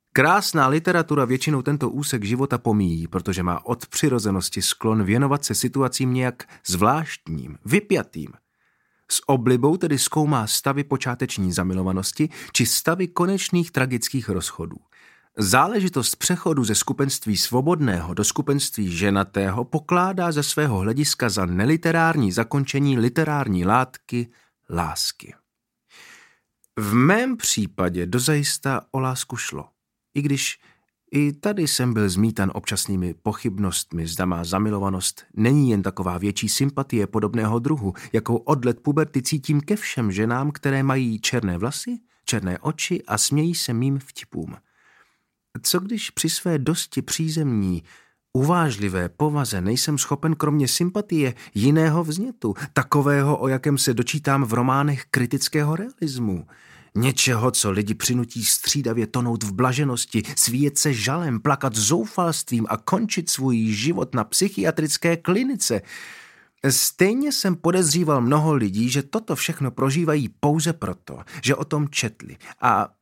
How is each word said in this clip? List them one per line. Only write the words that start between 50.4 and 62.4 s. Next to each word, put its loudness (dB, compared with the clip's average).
sympatie 0
jiného 4
vznětu, -4
takového, 2
o -2
jakém 0
se 2
dočítám 0
v 0
románech 2
kritického 0
realismu? -4
Něčeho, 2
co 0
lidi 0
přinutí -2
střídavě 0
tonout -2
v -4
blaženosti, 0
svíjet 0
se 2
žalem, -2
plakat 0
zoufalstvím 0